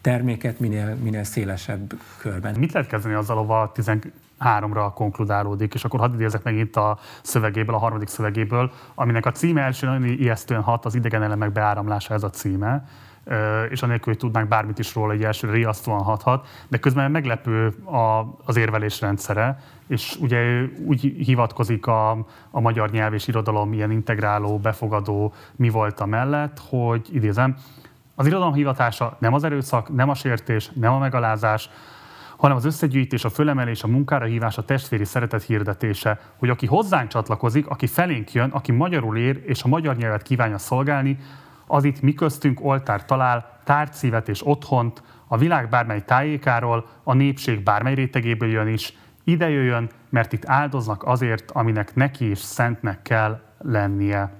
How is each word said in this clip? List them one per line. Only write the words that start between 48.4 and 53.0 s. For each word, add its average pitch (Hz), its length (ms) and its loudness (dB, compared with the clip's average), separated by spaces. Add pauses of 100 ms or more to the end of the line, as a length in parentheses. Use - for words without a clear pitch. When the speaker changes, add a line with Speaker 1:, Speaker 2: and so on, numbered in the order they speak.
Speaker 2:
jön 110 180 0
is, - 300 -4 (260)
ide 170 240 2
jöjjön, 123 400 0 (200)
mert 117 240 0
itt 113 140 -4
áldoznak 131 580 0
azért, 120 460 0
aminek 110 440 0
neki 131 360 0
is 98 80 -2
szentnek 117 640 -4